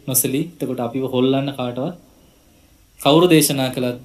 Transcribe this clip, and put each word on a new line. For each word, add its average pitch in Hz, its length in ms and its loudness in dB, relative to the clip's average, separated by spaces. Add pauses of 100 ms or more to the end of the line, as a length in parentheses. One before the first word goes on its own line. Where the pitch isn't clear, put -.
නොසලී, 135 460 -2
එතකොට 127 300 -6
අපිව 127 280 -4
හොල්ලන්න 131 440 0
කාටවත් 127 440 -6 (1040)
කවුරු 160 280 4
දේශනා 143 420 2
කළත්, 123 360 -4